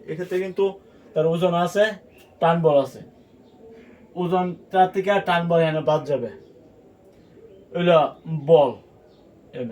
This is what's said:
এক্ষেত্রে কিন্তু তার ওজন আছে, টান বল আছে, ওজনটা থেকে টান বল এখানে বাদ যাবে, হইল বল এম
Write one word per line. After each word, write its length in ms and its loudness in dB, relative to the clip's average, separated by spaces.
এক্ষেত্রে 340 -8
কিন্তু 200 -2
তার 200 -2
ওজন 200 0
আছে, 180 0
টান 140 2
বল 200 4
আছে, 160 -16
ওজনটা 600 -2
থেকে 180 -2
টান 200 0
বল 140 2
এখানে 260 -2
বাদ 120 0
যাবে, 180 -4
হইল 180 0
বল 200 6
এম 120 -8